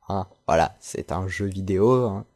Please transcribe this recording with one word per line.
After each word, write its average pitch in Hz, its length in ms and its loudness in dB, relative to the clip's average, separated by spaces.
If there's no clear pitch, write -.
hein, 95 180 -4
voilà, 80 320 2
c'est - 320 -10
un 92 160 -4
jeu 95 180 -4
vidéo, 98 600 2
hein. 101 200 -4